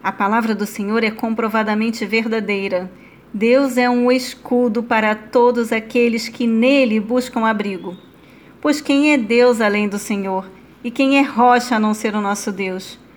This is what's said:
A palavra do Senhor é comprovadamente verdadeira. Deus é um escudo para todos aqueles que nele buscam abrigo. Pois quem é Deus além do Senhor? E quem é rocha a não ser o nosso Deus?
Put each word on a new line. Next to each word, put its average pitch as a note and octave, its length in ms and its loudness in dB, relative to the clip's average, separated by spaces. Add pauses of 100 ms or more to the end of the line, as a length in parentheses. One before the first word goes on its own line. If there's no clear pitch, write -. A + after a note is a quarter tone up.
A F#3+ 100 -4
palavra A3 440 -2
do G3+ 100 -4
Senhor G#3+ 380 -4
é G#3+ 80 0
comprovadamente A3 960 -2
verdadeira. G3+ 800 -2 (420)
Deus A#3+ 460 2
é B3 100 2
um B3 240 2
escudo B3 720 0
para A3 320 0
todos A#3+ 580 2
aqueles A3+ 560 0
que - 200 -4
nele A#3 520 4
buscam A#3+ 460 -2
abrigo. G3 500 -4 (640)
Pois D4 220 0
quem D4 320 2
é C#4+ 40 2
Deus A#3 440 2
além G#3 260 0
do G3+ 120 -4
Senhor? F#3+ 500 -4 (340)
E B3 60 -6
quem C4+ 300 2
é - 20 4
rocha A#3+ 540 2
a A3 40 0
não G#3+ 140 0
ser G#3+ 220 -4
o G#3+ 60 -2
nosso G#3 300 -4
Deus? F#3+ 460 -8 (200)